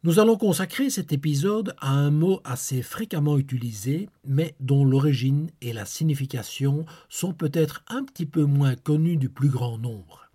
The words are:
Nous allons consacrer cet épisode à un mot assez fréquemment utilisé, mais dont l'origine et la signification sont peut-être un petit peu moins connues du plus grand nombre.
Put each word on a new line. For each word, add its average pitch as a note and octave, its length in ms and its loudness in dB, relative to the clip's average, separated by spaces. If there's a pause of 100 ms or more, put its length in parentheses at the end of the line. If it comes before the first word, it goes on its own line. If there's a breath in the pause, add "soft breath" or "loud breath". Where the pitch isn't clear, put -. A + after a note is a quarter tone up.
Nous E3+ 160 4
allons A3 200 6
consacrer G3 500 0
cet F#3 240 -4
épisode D#3 680 0
à C3+ 120 -4
un C#3+ 200 2
mot E3 320 2
assez B2+ 380 -6
fréquemment D3 560 -2
utilisé, C3 720 -4 (160)
mais C#3 340 -2
dont C#3 240 2
l'origine C3+ 680 2 (100)
et A#2+ 140 -8
la G#2+ 100 -8
signification C#3 1000 -2 (240 loud breath)
sont F#3 240 -4
peut-être D#3 520 -2
un B3 180 -6
petit F3 200 -8
peu D3+ 200 0
moins C#3+ 320 4
connues D#3 420 0
du C3+ 100 0
plus C#3 220 0
grand B2 260 -4
nombre. A2 580 -12